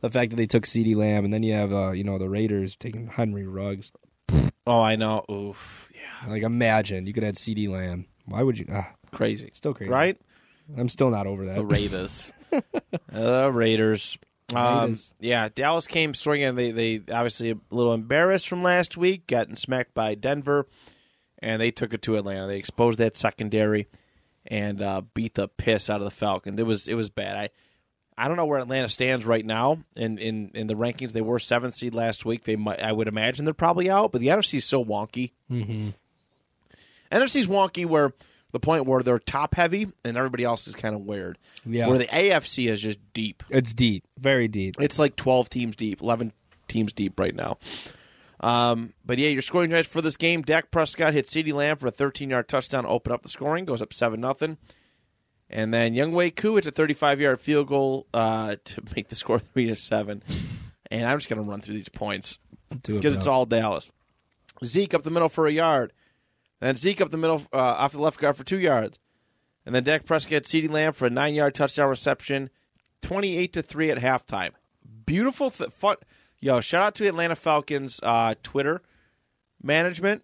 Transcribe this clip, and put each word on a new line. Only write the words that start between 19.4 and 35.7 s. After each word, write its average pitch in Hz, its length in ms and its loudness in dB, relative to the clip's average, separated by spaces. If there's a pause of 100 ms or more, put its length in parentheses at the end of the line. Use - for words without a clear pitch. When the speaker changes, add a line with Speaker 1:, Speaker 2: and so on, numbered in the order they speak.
Speaker 2:
smacked 127 380 -4
by 110 200 0
Denver, 139 520 0 (720)
and 110 200 -4
they 117 100 2
took 113 240 -6
it 110 80 -8
to 110 140 0
Atlanta. 98 300 -4
They 98 100 -4
exposed 113 420 0
that 113 180 2
secondary 107 720 0 (580)
and, 104 340 -6
uh, 98 220 -2 (120)
beat 113 200 -4
the 98 140 -2
piss - 420 -2
out 104 100 -2
of 101 40 -6
the 98 60 -6
Falcons. 101 500 -4
It - 60 2
was, 107 200 0
it 104 80 -2
was 110 160 -4
bad. 101 260 -8
I, 104 120 -6 (680)
I 120 120 -2
don't 170 80 0
know 170 100 0
where 143 140 0
Atlanta 127 280 -2
stands 127 360 0
right 113 200 2
now 120 340 2 (180)
in, 113 220 -2
in, 110 360 -6
in 110 140 -4
the 110 60 0
rankings. 120 380 -2
They 113 80 -2
were 113 200 0
seventh 120 340 0
seed 117 220 -6
last 113 280 -2
week. 113 200 -4
They 110 100 -2
might, 107 260 -4
I 110 120 -2
would 110 160 0
imagine 120 360 -2
they're 151 100 0
probably 175 360 2
out, 202 220 4
but 123 80 0
the 127 100 4
N 196 80 6
F 202 60 2
C - 140 -2
is 117 60 -2
so 131 200 2
wonky. 110 480 -6 (180)
Speaker 1:
Mm-hmm. 110 380 -4 (1200)